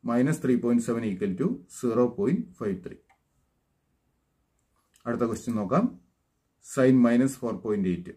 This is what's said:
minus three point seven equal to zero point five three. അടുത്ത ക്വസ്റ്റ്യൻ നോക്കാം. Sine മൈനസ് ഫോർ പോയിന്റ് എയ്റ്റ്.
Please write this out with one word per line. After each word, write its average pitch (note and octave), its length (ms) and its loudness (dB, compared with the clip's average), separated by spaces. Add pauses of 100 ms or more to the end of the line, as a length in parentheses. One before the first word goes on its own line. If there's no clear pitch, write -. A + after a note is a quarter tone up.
(100)
minus C3 340 0
three B2+ 220 2
point A#2+ 220 2
seven A2+ 220 -2
equal F#2+ 300 -4
to F3+ 80 0 (320)
zero A#2+ 240 2 (160)
point D#3+ 220 0 (180)
five G2 240 -4
three. - 160 -16 (2000)
അടുത്ത A#2+ 220 -2
ക്വസ്റ്റ്യൻ A2+ 320 -6
നോക്കാം. C3 240 0 (880)
Sine C3 340 6
മൈനസ് B2 340 2
ഫോർ A2+ 140 -4 (100)
പോയിന്റ് G2+ 280 0
എയ്റ്റ്. F2 240 -6